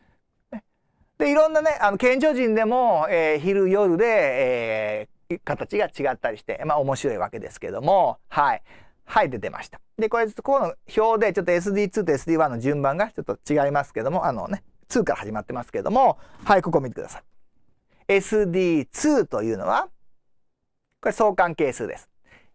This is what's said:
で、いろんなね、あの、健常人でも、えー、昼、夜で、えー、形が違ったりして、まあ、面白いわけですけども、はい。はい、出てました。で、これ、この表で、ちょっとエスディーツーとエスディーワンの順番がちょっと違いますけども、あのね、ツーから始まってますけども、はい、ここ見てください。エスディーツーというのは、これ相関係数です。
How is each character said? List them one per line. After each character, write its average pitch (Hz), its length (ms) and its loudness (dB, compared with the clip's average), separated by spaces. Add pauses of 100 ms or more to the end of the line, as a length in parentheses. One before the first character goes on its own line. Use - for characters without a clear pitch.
(1200)
で、 294 120 2
い 285 40 4
ろ 311 140 6
ん 311 40 -4
な 311 80 2
ね、 302 200 2
あ 208 100 4
の、 196 80 -4
健 254 220 2
常 311 120 4
人 240 220 2
で 220 100 2
も、 214 440 2
え 160 280 2
ー、 - 20 0
昼、 190 300 2
夜 190 280 2
で、 123 1120 0 (200)
え 170 60 -4
ー、 - 100 -8
形 - 340 -6
が 202 80 0
違 135 280 -4
っ - 20 -16
た 120 140 -4
り 107 80 -10
し - 60 -20
て、 - 200 -8
ま 151 120 0
あ、 - 20 2
面 135 160 0
白 131 180 -2
い 101 60 -4
わ 90 120 -4
け 110 100 -10
で - 100 -12
す - 80 -18
け - 120 -10
ど 98 100 -8
も、 160 380 2 (100)
は 139 260 2
い。 - 80 -10 (420)
は 214 200 2
い、 151 60 -2
出 123 80 -8
て 98 120 -8
ま - 120 -12
し - 60 -18
た。 - 120 -20 (180)
で、 214 100 0
こ 233 100 -2
れ、 226 120 2
こ 277 280 -2
の 185 160 -4 (220)
表 220 300 2
で、 190 60 0
ち 196 80 -2
ょ - 20 -2
っ - 20 -2
と 175 80 0
エ 175 80 2
ス 202 120 -4
デ 208 120 0
ィ 196 40 -2
ー - 20 -10
ツ 220 100 -4
ー 190 40 0
と 165 80 0
エ 135 60 0
ス - 60 -10
デ 165 80 0
ィ - 40 2
ー - 20 2
ワ 156 100 4
ン 131 40 -6
の 117 80 -6
順 143 220 -2
番 139 140 0
が 127 140 -2
ち - 80 -18
ょ - 40 -8
っ - 20 -8
と 113 120 -6 (160)
違 143 160 2
い - 40 -2
ま 143 120 0
す - 80 -20
け 110 100 -6
ど 131 80 -2
も、 170 140 -2
あ 147 80 0
の 104 160 -8
ね、 - 160 -10 (240)
ツ 247 120 0
ー 185 40 2
か 143 80 -2
ら - 60 -4
始 104 140 -10
ま 107 80 -6
っ - 40 -8
て - 80 -12
ま 123 120 -8
す - 60 -20
け 101 120 -6
ど - 80 -2
も、 240 280 4 (260)
は 202 120 6
い、 185 60 2
こ 180 80 -4
こ 156 100 4
見 135 80 -6
て 110 60 -12
く - 80 -10
だ - 60 -12
さ - 100 -14
い。 - 40 -20 (840)
エ 196 120 4
ス 208 300 0
デ 175 80 0
ィ 170 220 2
ー 127 100 -4
ツ - 180 -2 (140)
ー - 40 0
と 110 160 -4
い 113 100 -2
う 107 40 -4
の 95 100 -6
は、 254 220 0 (1120)
こ - 80 -2
れ 202 40 -2
相 214 220 2
関 175 200 2
係 139 180 0
数 117 140 -6
で 76 120 -8
す。 - 100 -20 (460)